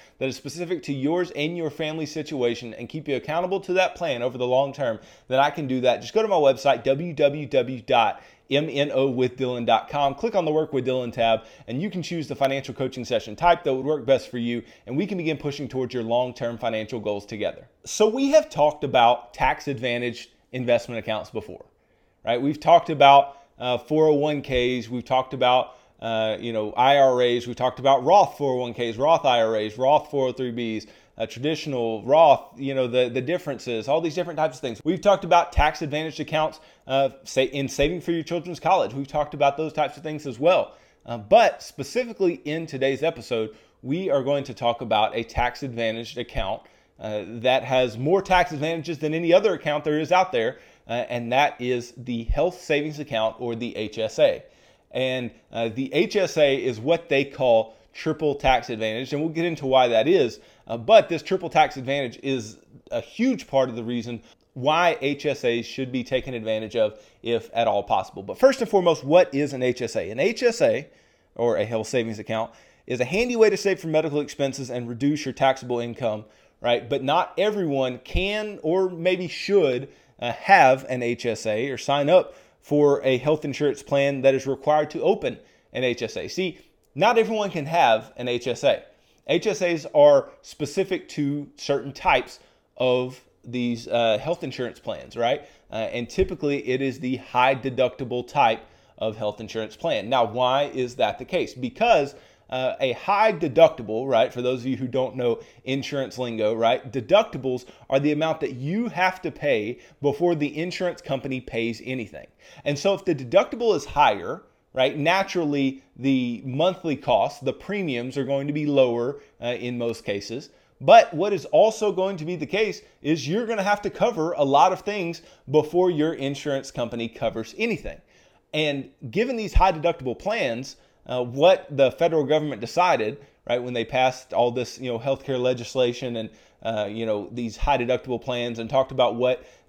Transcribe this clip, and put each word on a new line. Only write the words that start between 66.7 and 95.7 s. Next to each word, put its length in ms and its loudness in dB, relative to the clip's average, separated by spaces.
of, 240 0
if 320 -2
at 120 2
all 160 0
possible. 400 -4
But 160 -10
first 220 4
and 80 -2
foremost, 360 2
what 300 6
is 200 -2
an 80 -6
H 180 0
S 160 -6
A? 140 -4
An 100 -4
H 220 0
S 180 2
A, 260 2
or 220 0
a 80 0
health 220 -4
savings 320 -2
account, 320 -6
is 140 -4
a 60 -2
handy 300 -2
way 120 6
to 80 2
save 240 0
for 60 -10
medical 340 0
expenses 500 -6
and 160 -6
reduce 380 -2
your 80 -6
taxable 460 0
income, 460 -6
right? 300 0
But 140 -2
not 340 0
everyone 600 0
can 640 -4
or 280 0
maybe 380 -2
should, 600 0
uh, 140 -4
have 580 6
an 120 -4
H 220 -4
S 220 -4
A 240 -2
or 80 -8
sign 320 0
up 240 6
for 420 4
a 140 4
health 300 0
insurance 360 -2
plan 380 0
that 140 6
is 120 -2
required 440 0
to 100 -8
open 380 0
an 100 -6
H 200 -2
S 160 -6
A. 100 -8
See, 300 -6
not 220 2
everyone 340 0
can 140 -6
have 540 2
an 100 -4
H 180 -2
S 160 -4
A. 200 2
H 200 0
S 160 -2
As 320 -2
are 340 8
specific 680 -6
to 460 -6
certain 380 -4
types 460 -2
of 420 0
these, 440 -4
uh, 300 2
health 260 -6
insurance 340 -8
plans, 380 -12
right? 300 -2